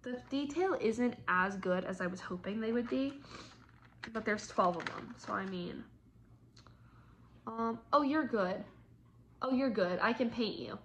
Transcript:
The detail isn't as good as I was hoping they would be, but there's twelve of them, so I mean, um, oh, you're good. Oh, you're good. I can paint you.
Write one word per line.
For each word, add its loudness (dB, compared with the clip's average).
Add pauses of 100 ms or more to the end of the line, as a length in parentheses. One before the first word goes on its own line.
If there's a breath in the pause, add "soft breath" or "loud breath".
The -6 (120)
detail 2
isn't 2 (140)
as 4
good 2
as -6
I 0
was -4
hoping -6
they -2
would 0
be, 0 (960 loud breath)
but -6
there's -2
twelve 4
of -6
them, -8
so -8
I -2
mean, -6 (1600 loud breath)
um, -2 (140)
oh, 8
you're 2
good. 0 (800)
Oh, 2
you're 4
good. 2
I 4
can 2
paint -2
you. -8